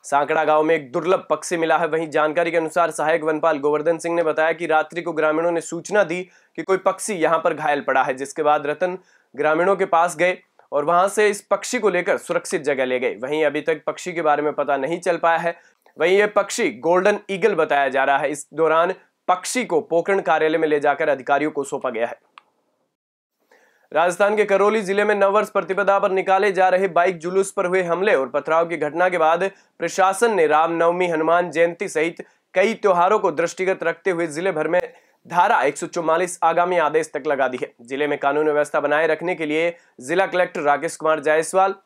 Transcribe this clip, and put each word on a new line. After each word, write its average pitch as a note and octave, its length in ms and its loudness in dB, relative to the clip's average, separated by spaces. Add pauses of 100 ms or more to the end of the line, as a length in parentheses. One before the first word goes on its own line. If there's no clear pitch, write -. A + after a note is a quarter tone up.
सांकड़ा D3 400 0
गांव D3+ 180 4
में D#3+ 120 2
एक C#3+ 180 -6
दुर्लभ F3 380 0
पक्षी D#3 260 -4
मिला D#3+ 220 0
है। E3+ 80 0
वहीं D#3+ 240 -4
जानकारी D#3 400 0
के E3 60 -2
अनुसार, D#3+ 340 0
सहायक D#3 340 -2
वनपाल D#3 340 0
गोवर्धन D3+ 400 0
सिंह E3+ 160 -4
ने E3+ 80 0
बताया D#3 300 0
कि D#3+ 140 -6
रात्रि D#3 360 0
को E3 100 -6
ग्रामीणों D#3 400 0
ने E3+ 80 -2
सूचना E3+ 440 -2
दी F3+ 180 -6 (340)
कि E3 60 -10
कोई F#3+ 140 0
पक्षी F#3+ 380 -2
यहां D#3+ 240 2
पर E3 160 0
घायल D3 260 -2
पड़ा C3+ 220 0
है, C3+ 120 -2
जिसके C#3 280 -8
बाद D3 240 2
रतन F3+ 320 -4 (360)
ग्रामीणों D#3+ 420 2
के F3+ 80 -2
पास E3 320 0
गए F3+ 220 0 (340)
और C#3+ 120 -2
वहां F3 240 2
से G#3 200 2
इस G3+ 140 -2
पक्षी G3+ 360 -4
को G#3 100 2
लेकर F3 300 0
सुरक्षित E3+ 440 -4
जगह C3 220 0
ले B2+ 160 -2
गए। A#2 140 -2
वहीं C#3+ 300 -2
अभी D3 160 0
तक D#3 240 -4
पक्षी D#3 280 -8
के E3+ 100 -6
बारे D3 200 2
में D3+ 100 -2
पता C#3 240 -2
नहीं D3+ 240 -4
चल E3+ 160 -2
पाया E3 220 0
है। E3+ 180 -4 (420)
वहीं F3+ 200 4
ये G#3 80 4
पक्षी G3+ 440 -2
गोल्डन F3+ 480 0 (120)
ईगल G3 240 0
बताया C#3+ 340 0
जा C3+ 160 0
रहा C#3 140 2
है। C#3+ 120 -2
इस C#3+ 240 -10
दौरान E3 400 2 (340)
पक्षी F#3 360 -2
को E3 160 0
पोखरण E3+ 400 0
कार्यालय D#3 380 0
में D#3 100 0
ले D3 120 2
जाकर D3 280 0
अधिकारियों C#3+ 420 0
को C#3 140 -6
सौंपा C3+ 260 -6
गया A2+ 160 -4
है। A#2+ 140 -12 (1700)
राजस्थान F3+ 440 2
के G#3 80 4
करौली G3+ 380 2
जिले G3 220 0
में G#3+ 100 2
नववर्ष G3+ 340 2
प्रतिपदा G3 500 0
पर G3 120 2
निकाले F#3+ 420 2
जा F#3 160 4
रहे F#3 200 2
बाइक F3 300 0
जुलूस F#3 340 -2
पर F#3 140 -2
हुए F#3 160 0
हमले F3+ 320 0
और C3+ 140 2
पथराव D#3 380 0
की E3+ 100 -6
घटना D3+ 320 0
के F3+ 100 -2
बाद E3+ 320 2 (280)
प्रशासन F#3+ 560 0
ने E3 120 4
रामनवमी, E3 600 2
हनुमान E3+ 420 2
जयंती E3+ 380 0
सहित E3 360 -4 (300)
कई G3+ 200 2
त्योहारों F#3+ 440 2
को F#3+ 120 0
दृष्टिगत E3+ 520 -2
रखते E3 280 -2
हुए E3+ 160 -2
जिले E3 260 -4
भर D#3 160 -2
में F3 120 2 (460)
धारा E3 360 2
एक D3 140 0
सौ F3 100 -8
चौवालीस E3+ 560 -2
आगामी F3 360 2
आदेश D#3 360 0
तक C#3+ 120 -6
लगा C#3 220 0
दी B2 140 -4
है। - 180 -10
जिले C3+ 260 -4
में C#3+ 120 -2
कानून D3 260 0
व्यवस्था D3 360 0
बनाए D3 260 2
रखने D#3+ 280 -2
के E3 120 -6
लिए E3 300 -2 (240)
जिला E3 260 0
कलेक्टर F3 340 -2
राकेश C#3+ 360 -2
कुमार D#3 240 0
जायसवाल E3 540 0 (120)